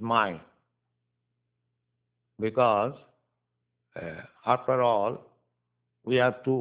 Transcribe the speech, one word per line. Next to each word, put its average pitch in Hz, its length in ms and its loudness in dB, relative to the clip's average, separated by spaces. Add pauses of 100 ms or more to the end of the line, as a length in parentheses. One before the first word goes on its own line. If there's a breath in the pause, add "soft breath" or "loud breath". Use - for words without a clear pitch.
(140)
mind 98 260 0 (2000)
because, 113 480 2 (1080)
uh, 82 200 -12 (340)
after 131 220 -2 (140)
all, 107 220 0 (960)
we 123 60 0 (100)
have 127 140 0 (100)
to 131 120 2